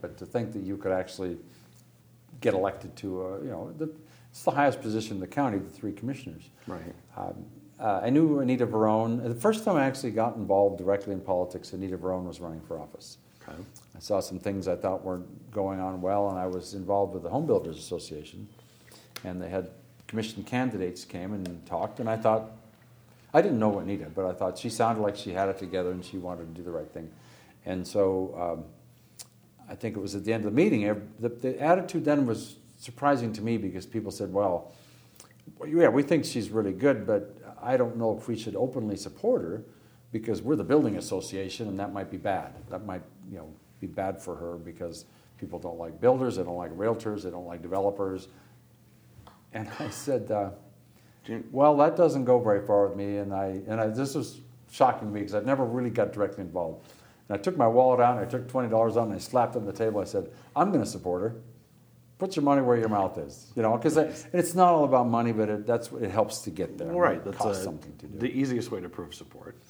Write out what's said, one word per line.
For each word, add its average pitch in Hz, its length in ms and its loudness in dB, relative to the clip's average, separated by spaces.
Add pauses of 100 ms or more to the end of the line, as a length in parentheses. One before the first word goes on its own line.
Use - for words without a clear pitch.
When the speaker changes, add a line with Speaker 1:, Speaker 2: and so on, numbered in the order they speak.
Speaker 1:
but - 160 -12
to 92 80 -14
think 117 280 -4
that 98 100 -8
you 95 120 -6
could 95 160 -2
actually 92 460 -4 (1040)
get 110 140 4
elected 95 420 -2
to, 92 280 -6
uh, 95 180 -6
you 139 60 -6
know, 104 280 -8
the, 156 120 -4 (420)
it's - 120 -18
the 127 80 2
highest 143 300 4
position 107 360 -4
in - 40 -6
the 87 60 -6
county, 98 320 0
the 92 100 -6
three 104 240 -8
commissioners. 117 560 -10 (180)
Speaker 2:
Right. 85 140 -10 (340)
Speaker 1:
Um, - 300 -8 (340)
uh, 104 240 0
I 120 80 2
knew 151 300 6
Anita 123 260 2
Varone. 110 600 2
The 117 60 -2
first 220 320 0
time 196 100 2
I 139 100 4
actually 131 260 -2
got 113 240 0
involved 98 420 4
directly 98 360 0
in 92 60 -4
politics, 90 540 -4
Anita 92 240 -6
Varone 92 280 -4
was 82 140 -10
running 82 220 -10
for 80 180 -10
office. - 380 -16 (240)
Speaker 2:
Okay. - 160 -16 (380)
Speaker 1:
I - 40 -18
saw 98 200 -2
some 92 180 -6
things 95 300 -4
I 90 80 0
thought 95 280 -2
weren't - 480 -8
going 95 280 -2
on 92 200 -4
well, 98 300 2
and 95 80 -4
I 92 80 -4
was 92 300 -6
involved 95 400 0
with 85 80 -6
the 85 60 -8
Home 147 180 -2
Builders 87 320 2
Association, 87 680 -12 (760)
and 90 180 -8
they 87 80 -8
had 90 220 -4 (340)
commission 107 380 -6
candidates 107 640 -4
came 95 280 -8
and 87 320 -8
talked, 90 340 -4
and 113 100 -4
I 110 80 0
thought, 110 340 2 (840)
I 156 80 8
didn't 165 180 2
know 104 200 4
Anita, 85 340 -6
but 95 120 -2
I 90 80 -2
thought 92 260 -2
she 120 100 -6
sounded 113 320 2
like 101 140 0
she - 160 -10
had 95 180 0
it 98 80 -4
together 90 340 -4
and 90 140 -6
she 98 120 -10
wanted 85 360 -10
to 87 80 -12
do - 20 -12
the 87 80 -10
right 78 200 -8
thing. 80 180 -12 (560)
And 90 220 -4
so, 95 480 2 (240)
um, 80 60 -10 (1040)
I - 40 -14
think 110 220 -6
it 101 60 -4
was 95 140 -6
at 98 100 -6
the 110 80 2
end 107 120 -2
of 104 80 -2
the - 20 0
meeting, 151 300 4
ev-, 104 220 0 (100)
the, 117 120 -2
the 127 320 -4
attitude 170 440 2
then 143 220 4
was 107 300 -4 (200)
surprising 123 560 0
to 104 80 -8
me 113 160 0
because 92 280 -6
people 107 260 -6
said, 95 220 -6
Well, 95 400 0 (840)
well, 151 120 -10
yeah, 160 180 8
we 127 160 6
think 143 220 2
she's 101 240 -4
really 101 240 0
good, 107 340 2
but 101 280 0 (260)
I 123 160 2
don't 117 200 0
know 113 200 2
if - 100 -12
we 117 80 -2
should 110 200 -6
openly 113 400 -2
support - 480 -2
her 85 200 -6 (480)
because 110 300 -4
we're 131 140 0
the - 80 0
building 127 340 4
association 95 720 -6
and 98 120 -4
that 98 140 -6
might 95 180 -8
be 98 60 -8
bad. 87 360 -4 (160)
That 101 160 -10
might, 92 180 -10 (260)
you 101 80 -14
know, 78 120 -14 (300)
be 98 80 -6
bad 87 340 -4
for 87 140 -10
her 85 220 -8
because 82 480 -12 (320)
people 87 220 -10
don't 85 180 -10
like 82 240 -10
builders, 127 340 4
they 92 80 0
don't 87 140 -4
like 85 180 -8
realtors, 107 480 -2
they 92 60 -8
don't 87 180 -8
like 85 140 -10
developers. 95 680 -2 (1300)
And 107 160 -8 (100)
I 151 100 -6
said, - 420 -2
uh, 101 200 0 (760)
Speaker 2:
Do 110 80 -8
you 117 180 -6
Speaker 1:
"Well, 143 260 8
that 156 180 8
doesn't 139 300 6
go 123 140 8
very 101 260 4
far 101 220 6
with 98 100 -6
me." 101 200 -2
And 101 160 -4
I, 95 340 -2
and 110 140 0
I, 110 60 2
this 131 280 -2
was - 240 -6 (320)
shocking 127 380 4
to 101 40 -4
me 104 80 -2
'cause 101 140 -4
I'd 104 100 0
never 135 200 4
really 120 240 0
got 104 240 2
directly 101 300 -2
involved. 82 420 -6 (420)
And 101 100 -2
I 101 40 -10
took 180 160 -2
my 123 100 6
wallet 123 320 8
out, 120 180 6
and 98 80 -2
I - 40 -6
took 123 180 -4
twenty 123 220 0
dollars 110 280 4
out, 117 100 4
and 101 60 -4
I 92 40 -4
slapped 117 380 0
it 120 40 -2
on 104 60 -4
the 98 80 -4
table. 110 260 0
I 92 60 -2
said, 92 260 -4 (240)
"I'm 180 160 4
gonna 127 140 2
support 90 380 -4
her. 117 120 -4 (800)
Put 190 180 -4
your 151 80 0
money 143 180 6
where 123 160 6
your 113 120 2
mouth 98 280 0
is," 71 380 -12
you 120 60 0
know, 110 160 4
'cause 156 200 2
I, 156 80 8
and - 100 -4 (180)
it's 170 220 2
not 180 180 8
all 156 120 6
about 127 220 6
money, 117 260 2
but 107 160 2
it, 107 180 -2
that's, 117 240 0
it 113 200 -4
helps 104 320 0
to 104 80 -10
get 82 260 -6
there. 165 160 -4
Speaker 2:
Right, 165 240 4
Speaker 1:
It 95 80 -10
Speaker 2:
that's 98 120 -6
Speaker 1:
costs 101 240 0
Speaker 2:
a, - 40 -4
Speaker 1:
something 78 320 -10
to - 100 -16
do. 101 120 -12
Speaker 2:
the 120 120 0
easiest 127 400 0
way 101 80 -4
to 87 100 -8
prove 82 260 -12
support. - 400 -18 (140)